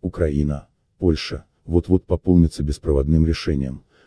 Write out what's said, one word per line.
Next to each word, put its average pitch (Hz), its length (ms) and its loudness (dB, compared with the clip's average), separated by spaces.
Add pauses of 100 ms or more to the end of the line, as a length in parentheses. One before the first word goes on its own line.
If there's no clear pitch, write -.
Украина, 73 640 -4 (320)
Польша, 80 460 -2 (200)
вот-вот 87 420 0
пополнится 87 580 2
беспроводным 73 600 0
решением, 69 600 -4 (220)